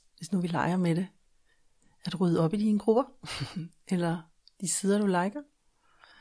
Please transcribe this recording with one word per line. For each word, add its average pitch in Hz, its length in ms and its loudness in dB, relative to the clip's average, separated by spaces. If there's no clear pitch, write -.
hvis - 160 -10
nu 185 80 0
vi 175 80 -2
leger 170 280 0
med 170 200 2
det, 185 120 -2
at 170 160 -6
rydde 170 200 4
op 165 140 2
i - 20 -2
dine 214 220 2
grupper, 226 260 2
<laughs> - 400 -8
eller 170 300 0
de 180 80 -6
sider, 196 300 0
du 208 80 2
liker, 196 360 0